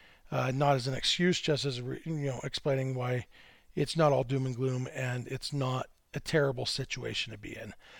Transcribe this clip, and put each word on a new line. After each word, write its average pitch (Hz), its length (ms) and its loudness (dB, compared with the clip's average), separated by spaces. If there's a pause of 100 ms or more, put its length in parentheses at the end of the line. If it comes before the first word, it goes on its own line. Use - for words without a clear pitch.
(320)
Uh, 131 220 0
not 143 220 6
as 127 120 0
an 135 60 -2
excuse, 175 480 2
just 143 240 2
as 123 140 -2
a 123 40 -8
re-, 127 220 -6
you 151 220 -2
know, 123 160 -4
explaining 135 520 0
why 123 300 0 (500)
it's 151 220 0
not 156 140 8
all 131 120 4
doom 131 220 0
and 127 100 -2
gloom, 127 380 0
and 123 340 -4
it's - 240 -6
not 127 360 -2 (260)
a 143 60 -4
terrible 135 460 2
situation 117 640 -4
to 107 60 -12
be - 180 -10
in. - 180 -12 (260)